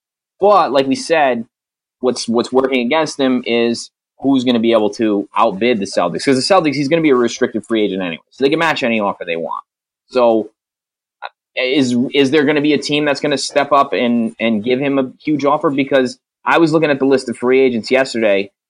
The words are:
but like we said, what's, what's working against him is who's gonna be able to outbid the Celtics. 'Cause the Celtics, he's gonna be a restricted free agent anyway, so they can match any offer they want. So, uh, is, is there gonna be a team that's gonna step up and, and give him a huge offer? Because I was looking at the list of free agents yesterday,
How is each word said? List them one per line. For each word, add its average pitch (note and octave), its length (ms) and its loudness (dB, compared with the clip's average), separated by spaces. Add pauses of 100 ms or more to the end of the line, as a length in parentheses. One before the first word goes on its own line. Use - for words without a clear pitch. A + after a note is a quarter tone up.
(380)
but F3+ 340 4
like C#3 140 2
we C3+ 100 0
said, C3 500 0 (540)
what's, B2 280 -2
what's A#2 240 -2
working B2+ 320 2
against D3+ 340 -2
him C3 280 0
is A#2 440 -2 (300)
who's C3 240 0
gonna B2 160 0
be A#2 120 2
able G#2+ 180 2
to G#2 440 -2
outbid A2 440 0
the F#2+ 80 -6
Celtics. - 400 -4
'Cause C3+ 100 4 (100)
the G3 80 2
Celtics, D#3 200 2
he's C#3 140 -2
gonna E3 140 0
be D3+ 80 2
a C3 60 4
restricted A#2 480 -2
free A2 200 -2
agent F#2+ 180 -4
anyway, E2+ 280 -8
so - 140 -4
they C#3 60 2
can D#3+ 80 0
match D#3 240 -2
any A#2 180 0
offer F#2+ 240 -4
they E2+ 120 -6
want. C2 280 -8 (440)
So, A2+ 420 2 (720)
uh, C2+ 60 -14 (280)
is, B2+ 400 0 (160)
is C#3 180 2
there D3 140 2
gonna D3+ 160 0
be D3 140 2
a C#3 40 0
team D3 280 -2
that's C#3 140 -2
gonna D3 180 -2
step - 340 -2
up C#3 220 2
and, A#2 440 0
and A2 240 0
give B2+ 160 0
him C#3 200 -2
a B2+ 120 -2 (120)
huge D3 240 -2
offer? D3+ 240 0
Because C3+ 480 0 (260)
I C#3 140 2
was E3 160 4
looking D#3 160 2
at C3+ 80 -2
the C3+ 80 0
list C3 240 0
of A2+ 80 -10
free B2+ 220 2
agents B2 300 0
yesterday, A2+ 600 0 (200)